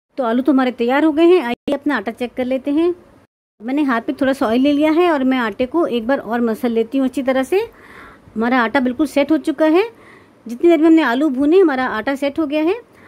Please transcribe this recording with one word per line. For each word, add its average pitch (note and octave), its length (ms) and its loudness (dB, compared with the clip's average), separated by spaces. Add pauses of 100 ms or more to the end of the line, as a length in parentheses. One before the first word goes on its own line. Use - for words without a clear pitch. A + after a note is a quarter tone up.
(180)
तो C4+ 60 -2
आलू A#3+ 180 0
तो D4 100 0
हमारे C4 220 2
तैयार C4 320 0
हो D#4+ 60 2
गए D4+ 140 0
हैं। F4 180 4
आइए A#3+ 300 -6
अपना C#4+ 240 -2
आटा G#3+ 140 -6
check A#3+ 220 -10
कर B3+ 120 -4
लेते C4 260 -4
हैं। E4+ 220 2 (680)
मैंने C4+ 220 -2
हाथ A#3 180 0
पे C4+ 120 -6
थोड़ा C4 200 -2
सा C4 140 -2
ऑयल A#3+ 140 0
ले C#4+ 120 2
लिया D#4 180 2
है F4 200 2
और C#4 120 0
मैं C4 140 0
आटे A#3 280 -4
को B3+ 220 -2
एक A#3 200 -4
बार C4+ 120 0
और A#3+ 220 -4
मसल A#3 300 -2
लेती A3+ 260 -2
हूँ C4 100 0
अच्छी C4 160 -6
तरह C4 200 0
से। F#4 160 -2 (760)
हमारा A#3+ 260 0
आटा A3+ 180 -2
बिल्कुल B3+ 280 -2
set C#4+ 240 0
हो D#4+ 80 2
चुका D#4 280 -2
है। E4+ 160 2 (640)
जितनी A#3+ 240 0
देर E4 100 4
में D#4 80 4
हमने D#4+ 160 6
आलू C4+ 260 0
भूने C#4+ 300 2
हमारा C4+ 280 2
आटा A3 280 -4
set C#4 240 -4
हो D#4+ 80 -2
गया D4+ 160 -2
है। F#4 120 0 (320)